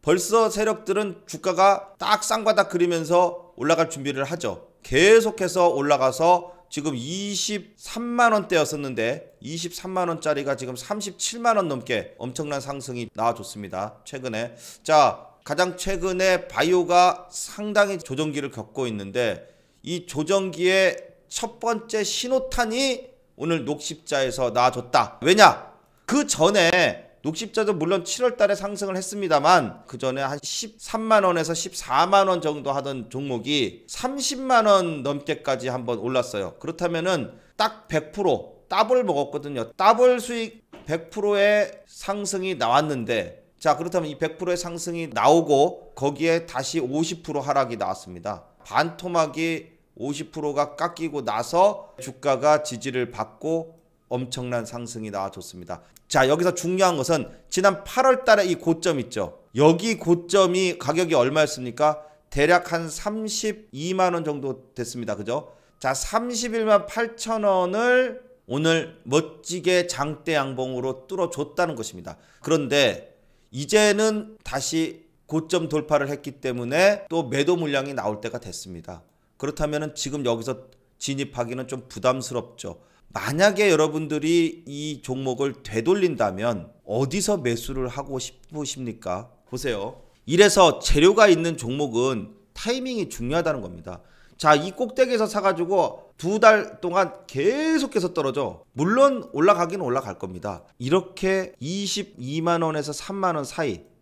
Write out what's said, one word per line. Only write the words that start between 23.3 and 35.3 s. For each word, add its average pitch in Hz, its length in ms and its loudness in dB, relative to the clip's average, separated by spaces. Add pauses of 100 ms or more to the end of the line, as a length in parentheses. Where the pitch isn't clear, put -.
오늘 156 300 -2
녹십자에서 135 840 -2
나와줬다. 123 680 2
왜냐? 175 500 8 (360)
그 285 180 2
전에 170 840 2 (120)
녹십자도 208 520 -2
물론 170 280 0
칠월 247 320 -2
달에 202 200 2
상승을 196 420 -6
했습니다만 170 880 2
그 120 140 -16
전에 131 220 -4
한 139 200 -6
십삼만 220 840 0
원에서 170 300 0
십사만 185 720 2
원 175 140 0
정도 147 300 -4
하던 135 400 -6
종목이 131 760 -2
삼십만 262 800 0
원 175 380 4
넘게까지 139 640 -4